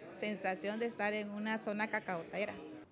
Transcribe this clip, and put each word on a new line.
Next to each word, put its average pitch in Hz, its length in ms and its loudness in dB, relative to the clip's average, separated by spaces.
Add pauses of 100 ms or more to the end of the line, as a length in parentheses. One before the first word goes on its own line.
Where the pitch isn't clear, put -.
(200)
sensación 196 600 0
de 233 80 4
estar 208 260 2
en 208 160 0
una 214 300 2
zona 214 280 0
cacautera. 196 680 0 (360)